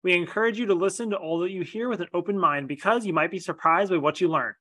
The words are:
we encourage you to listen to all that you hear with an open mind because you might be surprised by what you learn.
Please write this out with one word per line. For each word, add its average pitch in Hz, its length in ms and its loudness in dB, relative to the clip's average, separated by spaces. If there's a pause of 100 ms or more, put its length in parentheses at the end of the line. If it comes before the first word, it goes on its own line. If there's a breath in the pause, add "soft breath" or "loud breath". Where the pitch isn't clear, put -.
we 185 100 2
encourage 208 460 0
you 240 80 -2
to 196 80 4
listen 190 340 -2
to 202 80 -2
all 165 220 -4
that 180 120 -2
you 185 120 -6
hear 226 260 -6
with 202 140 -4
an 165 100 -8
open 190 260 -2
mind 143 300 0
because 214 380 0
you 175 80 -2
might 160 160 2
be 190 80 -6
surprised 175 520 2
by 180 60 4
what 151 240 0
you 175 80 4
learn. 127 320 0